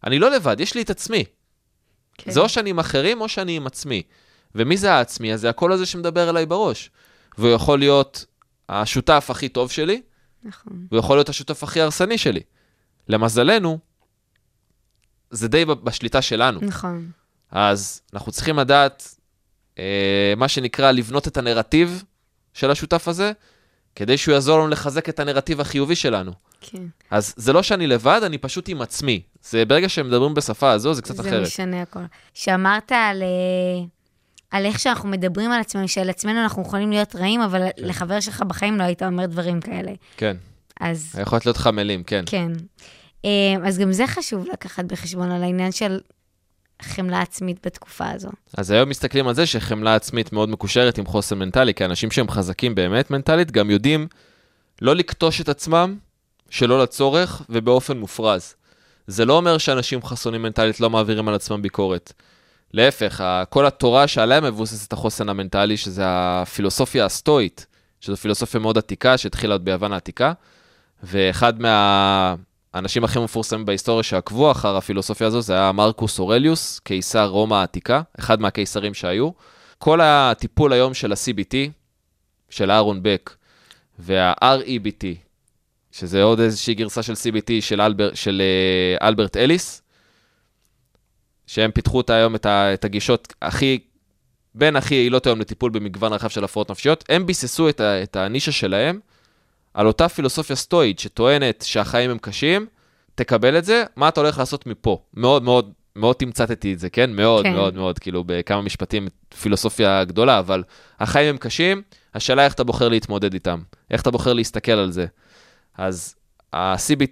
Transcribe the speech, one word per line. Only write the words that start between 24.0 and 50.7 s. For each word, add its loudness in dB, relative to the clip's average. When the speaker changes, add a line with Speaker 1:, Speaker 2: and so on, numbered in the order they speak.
Speaker 1:
שהוא 2
יעזור 4
לנו 2
לחזק -4
את -6
הנרטיב -2
החיובי -2
שלנו. -2
Speaker 2:
כן. -18
Speaker 1:
אז -2
זה 0
לא 6
שאני 0
לבד, 4
אני -4
פשוט -10
עם -6
עצמי. -4
זה, 2
ברגע 4
שמדברים 2
בשפה 0
הזו, 2
זה -6
קצת -10
Speaker 2:
זה -8
Speaker 1:
אחרת. -2
Speaker 2:
משנה -6
הכל. -12
שאמרת 0
על, 0
אה, -2
על -2
איך -2
שאנחנו -2
מדברים -2
על 0
עצמנו, -4
שעל -4
עצמנו -4
אנחנו -4
יכולים -4
להיות -2
רעים, -2
אבל 0
Speaker 1:
כן. -12
Speaker 2:
לחבר -4
שלך -6
בחיים -2
לא 0
היית -2
אומר -2
דברים -4
כאלה. -8
Speaker 1:
כן. -4
Speaker 2:
אז -6
Speaker 1:
היכולת 0
להיות 0
חמלים, 0
כן. -4
Speaker 2:
כן. -4
אה, 2
אז -2
גם 0
זה 0
חשוב -6
לקחת -10
בחשבון -6
על -4
העניין -2
של -4
חמלה -4
עצמית -8
בתקופה -10
הזו. -10
Speaker 1:
אז -4
היום 6
מסתכלים -2
על 0
זה 2
שחמלה 0
עצמית -2
מאוד 0
מקושרת 2